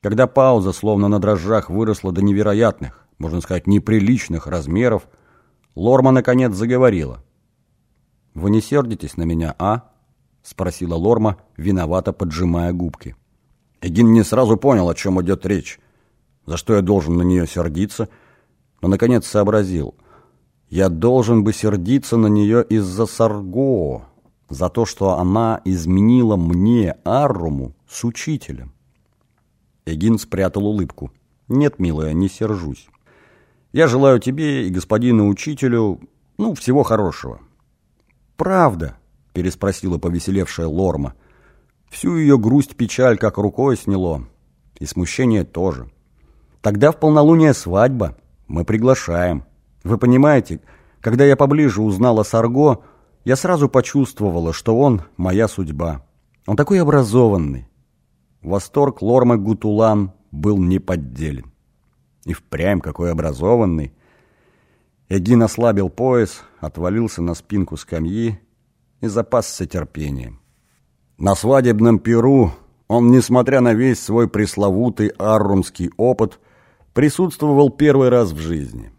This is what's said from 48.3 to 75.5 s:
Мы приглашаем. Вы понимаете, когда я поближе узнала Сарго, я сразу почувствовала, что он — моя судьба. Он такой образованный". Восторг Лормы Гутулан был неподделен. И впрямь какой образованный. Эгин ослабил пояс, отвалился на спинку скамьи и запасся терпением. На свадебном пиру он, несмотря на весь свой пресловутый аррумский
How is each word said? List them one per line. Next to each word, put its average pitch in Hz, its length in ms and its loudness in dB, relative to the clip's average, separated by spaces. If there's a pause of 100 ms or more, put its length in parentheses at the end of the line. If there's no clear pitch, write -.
Мы 85 180 -4
приглашаем. 90 800 -2 (400)
Вы 101 160 -2
понимаете, 127 600 2 (420)
когда 120 220 2
я 139 120 6
поближе 139 480 2
узнала 110 400 2
Сарго, 120 560 2 (460)
я 127 100 2
сразу 151 340 0
почувствовала, 101 840 -2
что - 220 -2
он — 120 280 2 (140)
моя 92 300 0
судьба. 78 560 -6 (440)
Он 104 80 -2
такой 175 260 2
образованный". 107 840 2 (720)
Восторг 101 640 -2
Лормы 120 340 4
Гутулан 104 760 0 (180)
был 98 260 0
неподделен. 78 960 -4 (720)
И 82 80 -8
впрямь 90 460 -4
какой 85 320 -6
образованный. 80 840 -2 (1160)
Эгин 104 340 4
ослабил 107 460 0
пояс, 120 520 -2 (180)
отвалился 90 600 -4
на 87 140 -4
спинку 90 420 -6
скамьи 92 640 -6 (640)
и 113 60 -6
запасся 107 580 -2
терпением. 73 720 -8 (800)
На 95 180 0
свадебном 117 640 2
пиру 117 520 4 (360)
он, 120 240 4
несмотря 127 500 4
на 120 120 2
весь 120 260 0
свой 113 280 0
пресловутый 104 920 -2
аррумский 101 800 0